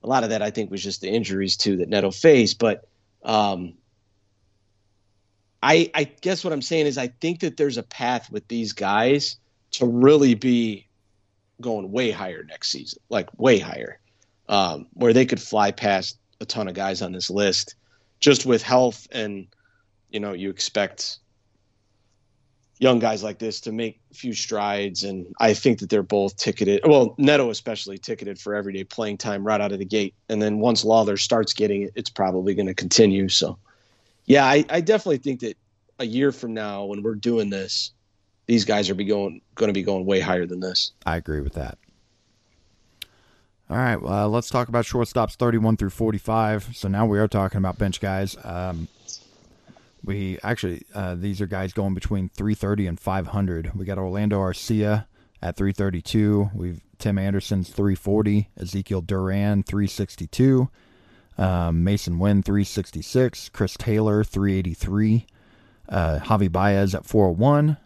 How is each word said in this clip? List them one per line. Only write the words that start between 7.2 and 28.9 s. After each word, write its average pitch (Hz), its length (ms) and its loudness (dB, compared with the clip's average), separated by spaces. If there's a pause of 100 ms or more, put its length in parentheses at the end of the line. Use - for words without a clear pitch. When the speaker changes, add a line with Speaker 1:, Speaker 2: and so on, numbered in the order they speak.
Speaker 1:
that 160 160 -4
there's 143 220 0
a 113 60 -6
path 123 460 -4
with 107 200 -8
these 117 240 -4
guys 113 640 0 (340)
to - 160 0
really 127 480 8
be 117 500 0 (760)
going 107 320 -6
way 120 200 0
higher 90 320 -8
next 78 260 -10
season, - 300 -10 (100)
like, 104 200 -2 (100)
way 120 180 6
higher, 60 420 -8 (480)
um, 90 460 0
where 120 200 4
they 127 120 8
could 123 160 -4
fly 104 300 0
past 98 480 -2 (220)
a 107 40 -12
ton 107 220 -6
of 87 80 -10
guys 95 260 -6
on 90 100 -8
this 92 180 -8
list 98 440 0 (460)
just 139 260 6
with 120 160 4
health. 127 500 2
And, 104 360 -8 (640)
you 107 80 -6
know, 101 140 -6
you 95 180 -6
expect - 680 -4 (1600)
young 123 220 6
guys 107 240 -2
like 104 160 -8
this 110 220 -8
to 113 100 -10
make 110 280 -8 (120)
a - 20 -20
few 123 200 -8
strides, 101 680 -4
and 95 360 -8
I 110 160 4
think 120 240 2
that 98 100 -8
they're 104 140 2
both 98 320 0
ticketed, 101 500 0
well, 139 320 6
Neto 139 320 4
especially 104 480 -8
ticketed 101 420 -10
for 104 140 -6
everyday 98 300 -4
playing 104 340 -6